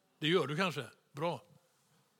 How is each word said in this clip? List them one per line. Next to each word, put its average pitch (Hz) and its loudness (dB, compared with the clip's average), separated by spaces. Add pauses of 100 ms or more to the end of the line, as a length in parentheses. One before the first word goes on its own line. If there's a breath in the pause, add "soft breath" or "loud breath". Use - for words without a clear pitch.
(180)
Det 151 0
gör 185 4
du 151 -4
kanske. 147 -2 (260)
Bra. 156 -4 (760)